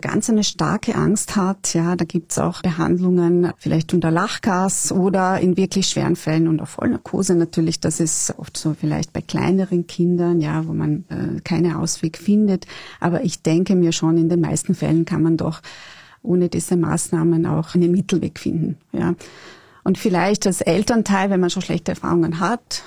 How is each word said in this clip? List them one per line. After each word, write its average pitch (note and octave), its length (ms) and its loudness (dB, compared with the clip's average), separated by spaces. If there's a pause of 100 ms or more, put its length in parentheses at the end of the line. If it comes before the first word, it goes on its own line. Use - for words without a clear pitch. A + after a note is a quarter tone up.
ganz - 280 -2
eine G#3+ 140 2
starke E3 520 -2
Angst E3+ 400 0
hat, F#3+ 380 -2
ja, E3+ 220 0
da F3 100 -2
gibt's - 340 -4
auch E3 220 -2
Behandlungen, F3 960 2
vielleicht - 360 -2
unter E3 180 2
Lachgas F#3 800 0
oder F#3+ 480 2
in F3+ 180 2
wirklich F#3+ 300 0
schweren D3 280 0
Fällen D#3+ 320 0
unter D#3+ 180 0
Vollnarkose - 720 -2
natürlich. E3 440 0
Das D#3+ 200 -4
ist - 380 -2
oft - 200 -14
so D#3 160 -2
vielleicht D3+ 400 -4
bei D#3+ 80 -4
kleineren F3+ 640 0
Kindern, F3 540 2
ja, D#3 260 -2
wo D#3+ 60 -6
man, D#3 360 -2
äh, B2+ 320 -6
keinen E3 320 0
Ausweg D#3+ 440 -4
findet. G#3 480 2 (340)
Aber E3+ 240 0
ich - 200 -4
denke F3+ 320 2
mir E3+ 160 4
schon, E3 260 2
in E3 120 2
den F3 120 2
meisten D3+ 320 -2
Fällen D#3+ 320 2
kann D#3+ 160 -2
man E3 160 2
doch D#3+ 240 -4 (600)
ohne F3+ 260 2
diese E3+ 280 -2
Maßnahmen E3 680 2
auch D#3 280 -2
einen F3 180 4
Mittelweg - 480 0
finden, D#3+ 380 -2 (140)
ja. E3+ 240 -2 (680)
Und F#3 140 0
vielleicht F#3+ 480 0
als F#3 160 0
Elternteil, G3 680 2
wenn F#3+ 100 2
man F3+ 100 2
schon F3+ 140 -4
schlechte E3+ 280 -2
Erfahrungen E3 480 0
hat, G3+ 480 -4